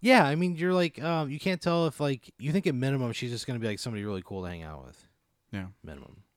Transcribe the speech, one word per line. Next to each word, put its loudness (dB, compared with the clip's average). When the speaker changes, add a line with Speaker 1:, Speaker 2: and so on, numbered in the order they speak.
Speaker 1:
Yeah, 8
I 4
mean, 0
you're 2
like, 2
um, 0
you -6
can't -2
tell 2
if, -4
like, -2
you -4
think 2
at 0
minimum 0
she's -4
just -6
gonna -4
be, -4
like, -2
somebody -4
really -4
cool -8
to -6
hang -8
out -12
with. -20
Speaker 2:
Yeah. -8
Speaker 1:
Minimum. -16